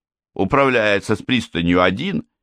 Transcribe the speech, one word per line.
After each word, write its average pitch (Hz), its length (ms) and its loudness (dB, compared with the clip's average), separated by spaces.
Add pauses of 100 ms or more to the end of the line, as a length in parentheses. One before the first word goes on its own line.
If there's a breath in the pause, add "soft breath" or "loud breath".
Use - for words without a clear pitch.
(340)
управляется 110 800 0
с - 60 -4
пристанью 87 600 0
один. 147 460 -2 (160)